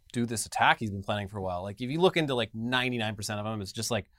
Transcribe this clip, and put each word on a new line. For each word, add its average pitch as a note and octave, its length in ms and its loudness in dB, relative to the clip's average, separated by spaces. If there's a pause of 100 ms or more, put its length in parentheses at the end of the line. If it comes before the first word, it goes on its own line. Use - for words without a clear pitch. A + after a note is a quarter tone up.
(120)
do A#2+ 140 2
this A2+ 200 -2
attack C#3 320 4
he's A2 120 -4
been G2 120 -4
planning G#2 260 -2
for G#2 100 -10
a G2 40 -4
while. F2+ 200 -4
Like, G2+ 180 -8
if B2+ 100 -4
you D#3+ 100 -2
look F3+ 160 6
into, D3+ 180 2
like, A2+ 200 0
ninety-nine A#2+ 640 0
percent G#2 240 -4
of G#2 60 -4
them, A2 140 -4
it's F#2+ 120 -8
just, A2+ 180 -4
like, A2 160 0 (120)